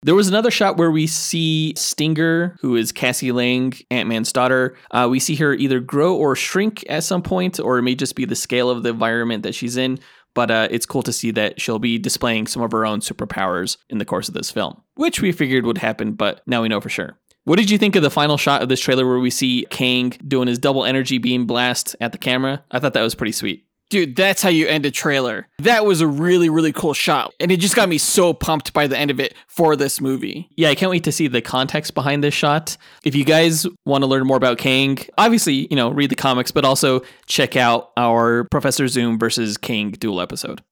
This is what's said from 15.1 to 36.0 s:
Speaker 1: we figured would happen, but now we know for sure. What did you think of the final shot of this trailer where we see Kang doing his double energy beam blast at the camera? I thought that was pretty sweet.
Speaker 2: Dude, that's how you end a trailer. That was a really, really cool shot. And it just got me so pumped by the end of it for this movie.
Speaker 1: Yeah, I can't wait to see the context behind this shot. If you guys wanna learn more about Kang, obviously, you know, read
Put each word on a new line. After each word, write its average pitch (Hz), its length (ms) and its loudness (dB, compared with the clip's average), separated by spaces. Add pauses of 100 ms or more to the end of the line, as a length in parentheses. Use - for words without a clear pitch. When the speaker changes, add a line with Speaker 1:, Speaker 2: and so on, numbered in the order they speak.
Speaker 1:
we 190 100 0
figured 131 340 0
would 117 140 -2
happen, 110 340 -2
but 104 320 -2
now 123 160 0
we 113 80 0
know 107 100 0
for - 80 -12
sure. - 300 -8 (280)
What 160 120 4
did 208 140 4
you 208 80 4
think 208 160 2
of 175 80 4
the 143 80 4
final 147 260 2
shot 143 240 2
of 123 80 -2
this 131 100 0
trailer 131 280 2
where 127 120 2
we 123 120 0
see 123 400 0
Kang 127 400 0 (160)
doing 131 200 2
his 120 120 0
double 135 260 0
energy 131 320 0
beam 123 300 0
blast 123 520 -2
at 117 120 -4
the - 80 -14
camera? 135 500 -2
I 127 80 -4
thought 127 160 -2
that 113 80 0
was 113 140 0
pretty 107 160 -4
sweet. - 340 -6 (240)
Speaker 2:
Dude, 165 260 0
that's 190 280 0
how 196 60 2
you 160 180 4
end 151 180 0
a 139 60 0
trailer. 127 560 -2 (100)
That 214 260 4
was 196 160 4
a 165 60 4
really, 170 420 2
really 160 240 2
cool 151 220 -2
shot. 139 460 0
And 175 120 0
it 185 60 4
just 180 180 0
got 202 140 4
me 160 80 0
so 175 360 2
pumped - 380 -2
by 147 140 2
the 135 100 0
end 143 140 0
of 131 100 -2
it 135 140 -2 (140)
for 160 280 2
this 135 240 -2
movie. 135 560 -4
Speaker 1:
Yeah, 156 140 2
I 143 60 4
can't 190 160 0
wait 170 140 0
to 156 60 0
see 151 160 0
the 120 140 0
context 131 540 -4
behind 143 280 0
this 147 120 0
shot. 156 420 0 (260)
If 139 120 0
you 143 100 2
guys 160 400 4 (220)
wanna 139 180 2
learn 131 220 2
more 135 100 4
about 123 220 2
Kang, 135 400 2 (180)
obviously, 202 540 2
you 160 40 0
know, 120 140 2
read 143 220 0